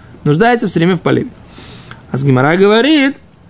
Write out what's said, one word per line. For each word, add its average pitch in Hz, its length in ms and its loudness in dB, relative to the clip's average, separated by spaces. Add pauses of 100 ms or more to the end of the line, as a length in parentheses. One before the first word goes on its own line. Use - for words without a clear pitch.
(240)
Нуждается 214 440 0
всё 170 120 -4
время 175 160 2
в 165 60 -6
поливе. 131 260 -2 (800)
А - 60 -6
с 131 80 -4
Гемара 139 320 2
говорит, 262 640 2 (320)